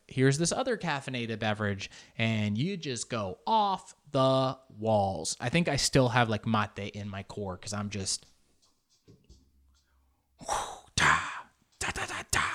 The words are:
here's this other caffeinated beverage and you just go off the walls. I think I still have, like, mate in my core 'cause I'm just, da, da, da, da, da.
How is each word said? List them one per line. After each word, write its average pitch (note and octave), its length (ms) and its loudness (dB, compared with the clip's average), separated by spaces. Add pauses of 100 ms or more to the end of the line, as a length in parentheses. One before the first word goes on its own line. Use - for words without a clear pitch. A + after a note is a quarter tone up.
here's C3+ 320 4
this E3+ 140 0
other B3 240 0
caffeinated B2+ 640 -4
beverage G#2 500 0 (260)
and A2 400 2
you F3 200 -2
just D3 340 -8
go G2+ 340 -4
off G#3 520 0 (160)
the C3 440 4 (220)
walls. G2 600 0
I B2 80 -4
think E3 200 2
I C#3+ 60 2
still C3 360 4
have, A#2+ 180 4
like, G#2+ 180 -2
mate G#2 480 0
in G#2 140 -8
my G2 160 -10
core F#2+ 320 -8
'cause - 160 -12
I'm G#2 180 -6
just, G2+ 360 -6 (2750)
da, - 240 4 (640)
da, - 120 -4
da, - 140 -8
da, - 240 -8
da. - 100 0 (140)